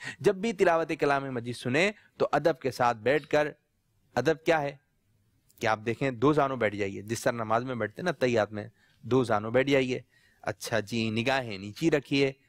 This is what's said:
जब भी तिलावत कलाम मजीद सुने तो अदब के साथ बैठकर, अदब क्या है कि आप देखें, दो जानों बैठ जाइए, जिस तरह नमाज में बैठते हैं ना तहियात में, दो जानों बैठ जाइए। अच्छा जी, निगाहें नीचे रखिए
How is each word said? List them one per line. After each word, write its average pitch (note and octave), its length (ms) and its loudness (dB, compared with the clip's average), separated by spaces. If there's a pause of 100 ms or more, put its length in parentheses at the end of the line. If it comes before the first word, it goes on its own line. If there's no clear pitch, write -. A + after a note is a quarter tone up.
(200)
जब F#3+ 200 2
भी A3+ 140 -2
तिलावत E3 400 2
कलाम C#3 380 0
मजीद A#2+ 240 -6
सुने D#3+ 360 0 (260)
तो - 80 0
अदब D3 360 2
के C3 100 -2
साथ A#2+ 220 2 (100)
बैठकर, D3 500 0 (640)
अदब D3+ 280 2
क्या E3 160 4
है C#3+ 180 -6 (840)
कि A2+ 60 -2
आप A2 140 2
देखें, A#2+ 380 -2
दो C3+ 160 6
जानों C3+ 240 0
बैठ G#2+ 160 0
जाइए, G2+ 280 -4
जिस G#2+ 220 -6
तरह B2+ 100 2
नमाज A#2 300 0
में B2+ 140 -6
बैठते G#2+ 240 -6
हैं - 20 -4
ना F3+ 100 -2
तहियात A2+ 380 0
में, G#2+ 180 -10 (340)
दो B2+ 200 2
जानों A2 280 -2
बैठ C3 160 2
जाइए। B2+ 360 0 (400)
अच्छा - 380 -4
जी, A2+ 280 -4
निगाहें A#2 480 -2
नीचे G#2 320 -4
रखिए C#3 440 0 (140)